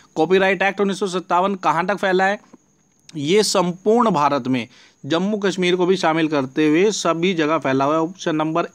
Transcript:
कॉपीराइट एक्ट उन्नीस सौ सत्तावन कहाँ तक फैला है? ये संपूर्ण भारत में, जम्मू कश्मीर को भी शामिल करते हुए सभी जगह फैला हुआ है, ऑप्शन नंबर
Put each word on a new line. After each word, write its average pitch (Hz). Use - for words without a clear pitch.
कॉपीराइट 190
एक्ट 196
उन्नीस 196
सौ 208
सत्तावन 180
कहाँ 170
तक 202
फैला 185
है? 202
ये 160
संपूर्ण 208
भारत 143
में, 127
जम्मू 185
कश्मीर 180
को 180
भी 185
शामिल 160
करते 147
हुए 175
सभी 175
जगह 160
फैला 135
हुआ 147
है, 160
ऑप्शन 165
नंबर 160